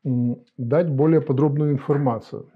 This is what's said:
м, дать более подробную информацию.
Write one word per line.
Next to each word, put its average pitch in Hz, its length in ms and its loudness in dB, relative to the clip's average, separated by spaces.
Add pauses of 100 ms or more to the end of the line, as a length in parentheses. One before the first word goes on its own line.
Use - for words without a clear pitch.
м, 120 400 -2 (140)
дать 147 320 0
более 151 320 4
подробную 147 500 0
информацию. 143 840 -4